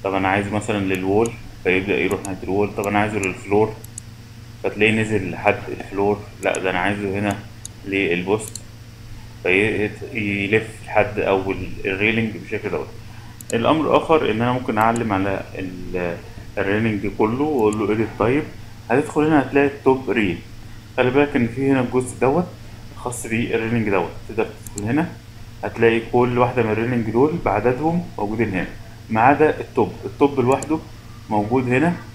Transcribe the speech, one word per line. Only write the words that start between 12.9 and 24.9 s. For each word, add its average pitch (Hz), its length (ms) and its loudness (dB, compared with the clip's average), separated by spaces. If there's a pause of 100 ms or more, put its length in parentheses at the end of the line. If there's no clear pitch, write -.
الامر 127 360 2
الاخر 147 420 4
ان 110 100 0
انا 123 100 2
ممكن 123 260 0
اعلم 113 360 2
على 95 300 0 (120)
ال-، 90 600 -6 (400)
الريلينج 104 500 2 (100)
كله 113 260 2
واقول 110 360 2
له 104 140 2
اديت. 110 140 2 (120)
طيب، 127 240 2 (460)
هتدخل 143 320 2
هنا 156 200 6
هتلاقي 135 260 4
التوب 131 420 2
ريل. 98 280 2 (600)
خلي 123 140 4
بالك 143 240 4
ان 120 120 4
في 135 240 0
هنا 135 80 4
الجزء 127 420 -2
دوت 147 260 4 (480)
خاص - 320 -8
بالريلينج 113 600 0
دوت، 90 220 2 (180)
تقدر 110 180 0 (280)
تدخل 104 140 -6